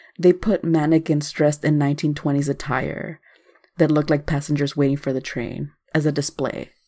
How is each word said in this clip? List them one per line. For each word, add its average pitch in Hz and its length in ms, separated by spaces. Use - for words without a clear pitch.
they 180 140
put 196 300
mannequins 160 680
dressed 147 340
in 151 140
nineteen 143 340
twenties 143 340
attire 139 720
that 156 140
looked 151 180
like 147 160
passengers 143 520
waiting 139 200
for 139 160
the 131 80
train 135 500
as 151 120
a 151 60
display. - 600